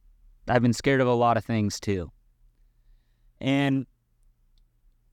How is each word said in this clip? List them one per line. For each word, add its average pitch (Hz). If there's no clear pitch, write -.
I've 117
been 120
scared 135
of 127
a 123
lot 117
of 104
things 107
too. 92
And 139